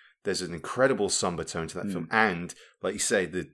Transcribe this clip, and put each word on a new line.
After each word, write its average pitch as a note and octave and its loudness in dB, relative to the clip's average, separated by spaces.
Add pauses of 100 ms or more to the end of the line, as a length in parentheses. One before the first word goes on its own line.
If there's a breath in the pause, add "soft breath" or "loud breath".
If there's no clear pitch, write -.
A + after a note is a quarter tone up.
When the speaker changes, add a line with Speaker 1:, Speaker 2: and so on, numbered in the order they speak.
(240 soft breath)
Speaker 1:
there's F#2 0
an E2+ -6
incredible G#2+ 2
somber F2 0
tone E2 -4
to - -10
that F2 -4
film. E2+ -4
Speaker 2:
Mm. - -4 (160)
Speaker 1:
And, F2 -4 (280 soft breath)
like F#2+ 0
you G#2 -6
say, G2 2
the, E2 -4